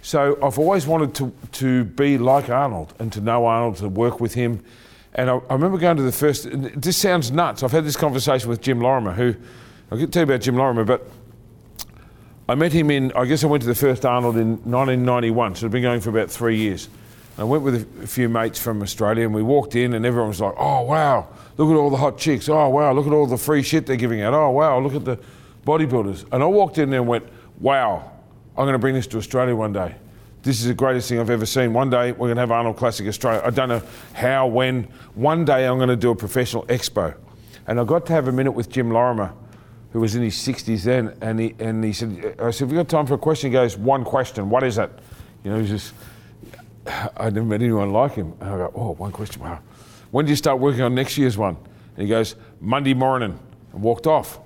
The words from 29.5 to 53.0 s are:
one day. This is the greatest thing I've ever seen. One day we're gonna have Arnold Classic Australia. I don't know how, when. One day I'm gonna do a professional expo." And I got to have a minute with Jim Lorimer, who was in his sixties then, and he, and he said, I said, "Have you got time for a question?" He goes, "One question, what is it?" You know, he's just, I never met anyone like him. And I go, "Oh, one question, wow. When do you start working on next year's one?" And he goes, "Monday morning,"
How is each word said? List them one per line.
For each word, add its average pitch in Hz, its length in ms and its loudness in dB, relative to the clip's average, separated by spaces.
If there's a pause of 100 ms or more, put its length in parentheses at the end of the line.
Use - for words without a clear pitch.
one 110 160 -2
day. 92 240 -4 (480)
This 131 160 0
is 117 80 -2
the 123 60 0
greatest 127 340 0
thing 120 120 -2
I've 113 100 -2
ever 113 160 0
seen. 123 260 0
One 127 180 0
day 123 220 2
we're 120 160 -4
gonna 120 140 0
have 120 100 0
Arnold 117 240 0
Classic 110 320 -2
Australia. 110 380 -2
I 123 60 0
don't 127 180 0
know 117 120 -2 (320)
how, 131 340 0
when. 127 360 0 (320)
One 156 300 2
day 135 200 4
I'm 127 140 0
gonna 123 160 4
do 120 160 2
a 113 40 2
professional 120 500 -4
expo." 101 500 -2 (520)
And 117 120 0
I 120 60 2
got 165 220 0
to 165 60 0
have 147 140 2
a 131 60 0
minute 131 180 0
with 110 180 -4
Jim 120 220 -2
Lorimer, 113 420 0 (580)
who 113 100 0
was 110 140 0
in 120 60 0
his 110 140 -2
sixties 113 480 -4
then, 120 380 0
and 110 180 -4
he, 113 180 -4
and 110 260 -4
he 107 100 -2
said, 101 460 -8
I 117 120 -2
said, 135 140 -4
"Have 127 60 -4
you 156 60 0
got 175 120 -2
time 151 180 0
for 135 80 0
a - 20 -4
question?" 151 320 -2
He 117 40 -2
goes, 120 220 2
"One 123 280 0
question, 110 480 -2
what 127 120 2
is 120 140 0
it?" 107 140 -2 (520)
You 101 80 -6
know, 107 80 -2
he's 107 100 -2
just, 101 240 -6 (1200)
I 113 140 -4
never 107 160 -2
met 107 160 0
anyone 107 320 0
like 123 220 2
him. 90 260 -6
And 95 80 -10
I 101 80 -6
go, 90 180 -4
"Oh, 110 180 -6
one 98 180 -10
question, 101 300 -12
wow. 80 180 -12 (520)
When 147 140 0
do 147 60 2
you 147 40 4
start 139 240 2
working 131 220 2
on 123 120 2
next 127 240 -2
year's 127 200 2
one?" 98 180 0 (400)
And 92 80 -6
he 101 60 -4
goes, 113 260 0 (240)
"Monday 135 340 0
morning," 127 460 0 (320)